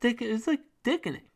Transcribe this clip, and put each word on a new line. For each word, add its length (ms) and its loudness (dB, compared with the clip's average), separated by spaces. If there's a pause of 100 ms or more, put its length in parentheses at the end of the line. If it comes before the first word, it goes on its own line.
thick. 220 0
It's 240 -2
like 140 2 (240)
thickening, 380 -2 (140)